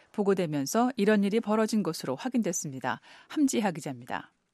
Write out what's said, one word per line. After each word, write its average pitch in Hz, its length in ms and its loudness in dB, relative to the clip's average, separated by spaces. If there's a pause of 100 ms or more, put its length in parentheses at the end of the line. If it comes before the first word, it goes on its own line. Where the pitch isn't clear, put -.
(140)
보고되면서 190 840 0
이런 202 300 4
일이 214 160 2
벌어진 214 420 0
것으로 160 320 -4
확인됐습니다. 165 840 -4 (260)
함지하 262 440 2
기자입니다. 127 600 -8 (220)